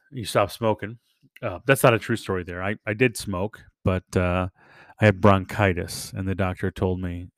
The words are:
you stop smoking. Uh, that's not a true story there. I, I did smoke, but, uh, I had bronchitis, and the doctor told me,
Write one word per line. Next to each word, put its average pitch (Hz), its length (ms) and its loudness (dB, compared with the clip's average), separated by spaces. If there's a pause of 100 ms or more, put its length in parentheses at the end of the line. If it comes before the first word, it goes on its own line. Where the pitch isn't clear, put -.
you 127 140 -12
stop 101 280 0
smoking. 110 480 -4 (440)
Uh, 92 220 -8
that's 139 180 4
not 127 100 8
a 107 60 2
true 117 160 -4
story 92 300 -4
there. 87 180 -8
I, 107 140 -4 (100)
I 107 60 -2
did 117 240 0
smoke, 98 440 -6 (220)
but, 92 220 0 (100)
uh, 92 320 0 (540)
I 110 40 8
had 95 140 6
bronchitis, 95 960 2
and 95 120 -6
the 95 80 -2
doctor 92 380 -4
told 92 300 -4
me, 87 260 -8 (100)